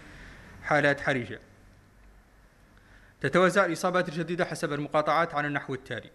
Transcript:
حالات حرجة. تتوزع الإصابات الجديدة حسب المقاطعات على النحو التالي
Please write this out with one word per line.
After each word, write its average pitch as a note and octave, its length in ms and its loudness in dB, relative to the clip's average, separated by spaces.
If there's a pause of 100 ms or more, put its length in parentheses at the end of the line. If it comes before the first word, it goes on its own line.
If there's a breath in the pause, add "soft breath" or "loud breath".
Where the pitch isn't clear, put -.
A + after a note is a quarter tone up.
(640 loud breath)
حالات C#3+ 380 2
حرجة. A#2+ 380 -4 (1800 soft breath)
تتوزع F3+ 440 4
الإصابات F3 440 0
الجديدة E3+ 360 -2
حسب D#3 280 -4
المقاطعات D3+ 600 0
على D3 120 0
النحو D3 280 -4
التالي B2 400 -10